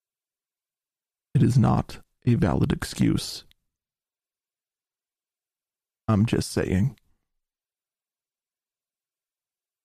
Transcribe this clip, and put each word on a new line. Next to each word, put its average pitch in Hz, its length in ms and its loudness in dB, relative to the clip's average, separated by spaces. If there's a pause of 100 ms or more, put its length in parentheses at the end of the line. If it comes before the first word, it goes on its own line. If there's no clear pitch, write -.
(1300)
It 135 80 4
is 120 160 2
not - 420 0 (260)
a 120 100 2
valid 76 380 0
excuse. - 720 -4 (2750)
I'm 107 160 4
just - 260 -2
saying. 180 460 -2 (3000)